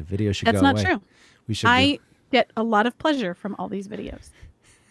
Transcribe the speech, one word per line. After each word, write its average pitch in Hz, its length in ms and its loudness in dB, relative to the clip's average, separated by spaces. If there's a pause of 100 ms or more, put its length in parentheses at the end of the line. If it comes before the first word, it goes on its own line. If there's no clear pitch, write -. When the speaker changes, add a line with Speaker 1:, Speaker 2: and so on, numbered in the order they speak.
Speaker 1:
Videos 101 280 -2
should - 100 -4
Speaker 2:
That's 226 120 2
Speaker 1:
go - 40 4
Speaker 2:
not 277 140 4
Speaker 1:
away. 202 80 0
Speaker 2:
true. 339 180 0 (460)
Speaker 1:
We 208 60 -2
should 220 160 0
Speaker 2:
I 262 260 4
Speaker 1:
go - 20 -12 (340)
Speaker 2:
get 240 240 2
a 226 60 -2
lot 226 240 2
of 247 120 -4
pleasure 254 360 -2
from 202 240 -10
all 190 100 -6
these 196 200 -8
videos. - 460 -14
Speaker 1:
<laughs> - 60 -20 (500)